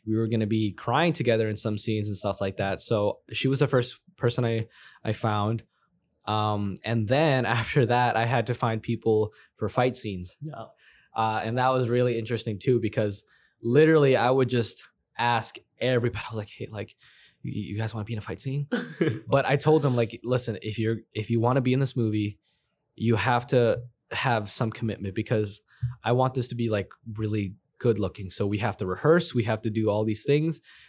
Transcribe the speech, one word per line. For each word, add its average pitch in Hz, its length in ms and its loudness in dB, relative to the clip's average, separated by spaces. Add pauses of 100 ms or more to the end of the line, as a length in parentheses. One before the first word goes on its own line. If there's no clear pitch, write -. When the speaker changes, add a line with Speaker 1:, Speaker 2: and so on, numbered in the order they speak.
Speaker 1:
we 107 100 -2
were 113 120 0
gonna 110 200 0
be 107 240 0
crying 147 420 0
together 113 340 2
in 107 80 -4
some 107 220 -2
scenes 107 300 -2
and 101 100 -4
stuff 98 240 -2
like 98 160 -4
that. 98 240 -2
So 104 380 0 (120)
she 123 160 -2
was 135 120 0
the 143 80 4
first 123 320 0 (180)
person 120 260 0
I, 113 240 -2 (360)
I 110 100 -2
found. 107 500 0 (600)
Um, 104 580 0
and 110 240 0
then 135 380 4
<laughs> 117 140 2
after 123 260 2
that, 120 320 2
I 117 80 0
had 117 220 0
to 123 60 -2
find 113 280 -2
people 110 520 0 (220)
for 104 140 -4
fight 127 260 0
scenes. 92 460 -6
Speaker 2:
Yeah. 147 240 -12 (480)
Speaker 1:
Uh, 110 300 0
and 117 140 -2
that 127 140 4
was 131 180 0
really 123 300 2
interesting 110 400 -4
too, 120 220 2
because 104 420 -2 (380)
literally 143 560 6
I 117 120 4
would 131 200 2
just 120 340 0 (340)
ask 117 380 0 (240)
everybody. 120 480 0
I - 20 -12
was 110 80 -8
like, 104 120 -8
"Hey, - 200 -12
like, 104 240 -12 (480)
you, - 120 -8
you 101 240 -6
guys 110 160 -4
wanna 107 100 -6
be 113 80 -10
in 107 80 -6
a - 20 -12
fight - 200 -8
scene?" 139 260 -6 (300)
Speaker 2:
<laughs> 151 300 -2
Speaker 1:
But 139 180 2
I 131 100 2
told 156 260 4
them, 135 140 2
like, 110 300 0
"Listen, 120 360 0
if 104 160 -4
you're, 110 200 0 (160)
if 107 160 -6
you 117 100 2
wanna 123 220 2
be 127 100 2
in 127 80 2
this 135 160 -2
movie, 107 420 -2 (600)
you 113 180 2
have 123 320 0
to 120 360 2 (280)
have 113 380 0
some 110 220 0
commitment 101 440 -6
because 107 460 -2 (420)
I 113 80 2
want 127 220 2
this 127 160 -2
to 123 60 -6
be, 117 140 -2
like, 101 200 -2 (260)
really 104 400 -2 (220)
good 113 200 2
looking. 95 320 -4
So - 160 -2
we 101 120 0
have 104 200 -2
to 101 80 -6
rehearse, 151 480 4
we 120 120 2
have 110 160 -2
to 113 80 -2
do 107 200 0
all 104 140 2
these 110 220 -2
things. 151 340 0 (300)